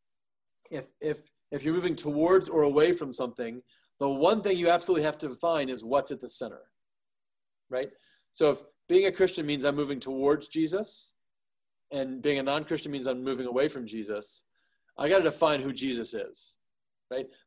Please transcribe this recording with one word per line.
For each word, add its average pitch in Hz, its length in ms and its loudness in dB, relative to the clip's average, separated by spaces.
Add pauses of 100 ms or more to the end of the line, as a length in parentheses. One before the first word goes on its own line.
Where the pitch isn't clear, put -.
(720)
if, 139 160 -10 (140)
if, 151 180 -4 (320)
if 139 120 -6
you're 156 120 0
moving 175 200 -2
towards 165 540 2
or 160 140 4
away 147 300 6
from 139 200 -4
something, 120 500 -8 (380)
the 139 80 0
one 170 340 4
thing 196 140 2
you 170 140 2
absolutely 170 340 2
have 151 140 -2
to 156 100 -6
define 147 400 -2
is 120 160 -8
what's 131 260 0
at 139 100 -8
the 123 80 -12
center, 98 340 -12 (1080)
right? 131 220 -4 (420)
So 151 180 4
if - 120 -2 (260)
being 190 180 6
a 185 60 2
Christian 180 320 2
means 143 200 -2
I'm 143 120 0
moving 143 240 -2
towards 135 480 0
Jesus 160 640 -4 (800)
and 131 300 -6
being 143 160 2
a 135 40 -2
non-Christian 147 480 -2
means 135 160 -6
I'm 127 160 -2
moving 127 240 -4
away 131 220 2
from 135 180 -8
Jesus, 107 580 -10 (520)
I 147 120 -2
gotta 185 160 6
define 151 360 2
who 135 120 -4
Jesus 120 420 -6
is, - 420 -12 (540)
right? 135 160 -6 (200)